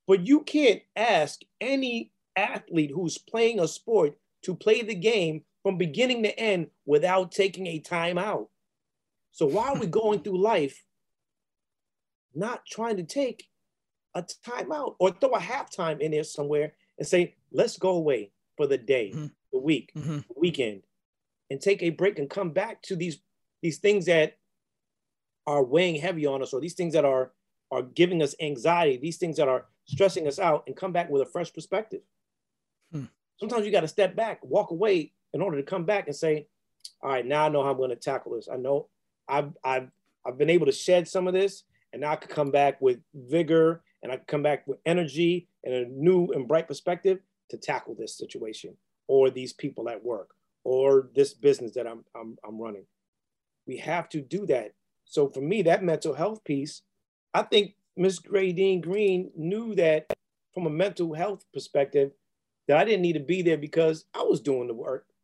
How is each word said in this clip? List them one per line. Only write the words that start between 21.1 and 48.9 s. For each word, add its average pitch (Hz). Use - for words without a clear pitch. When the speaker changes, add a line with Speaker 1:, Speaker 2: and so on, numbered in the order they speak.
Speaker 1:
and 139
take 196
a 170
break 180
and 143
come 190
back 202
to 196
these, 165
these 165
things 202
that 160
are 147
weighing 165
heavy 165
on 135
us 127
or 127
these 165
things 170
that 151
are, 131
are 127
giving 165
us 139
anxiety, 151
these 156
things 165
that 143
are 127
stressing 185
us 139
out, 160
and 131
come 185
back 170
with 139
a 123
fresh 170
perspective." -
Speaker 2:
Hmm. 139
Speaker 1:
Sometimes 220
you 202
gotta 165
step 185
back, 220
walk 180
away 175
in 143
order 185
to 139
come 175
back 202
and 143
say, 151
"All 139
right, 127
now 151
I -
know 147
how 139
I'm 131
gonna 127
tackle 131
this. 110
I 123
know 139
I've, 143
I've, 131
I've 127
been 147
able 165
to 135
shed 180
some 180
of 180
this, 196
and 123
now 151
I 156
can -
come 143
back 139
with 127
vigor, 160
and 123
I 131
can -
come 147
back 147
with 190
energy 170
and 127
a 123
new 170
and 131
bright 165
perspective 180
to -
tackle 123
this 107
situation 110